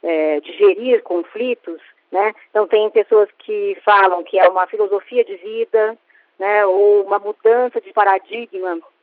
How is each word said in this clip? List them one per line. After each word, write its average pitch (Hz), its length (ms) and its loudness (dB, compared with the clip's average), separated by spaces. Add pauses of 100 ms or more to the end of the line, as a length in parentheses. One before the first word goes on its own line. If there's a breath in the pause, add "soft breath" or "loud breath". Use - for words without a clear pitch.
é, 156 380 -2
de - 180 -18
gerir 208 460 2
conflitos, 220 760 -8 (280)
né? 208 240 -2 (180 soft breath)
Então 214 160 -2
tem 214 220 0
pessoas 208 380 2 (120)
que 202 440 -6
falam 190 400 2
que 185 160 -4
é 185 80 6
uma 185 200 0
filosofia 208 580 -2
de 202 100 -14
vida, 220 640 -4 (420 soft breath)
né, 208 260 0
ou 202 400 4
uma 196 140 -2
mudança 226 640 -2
de 190 100 -20
paradigma 190 880 -2 (240)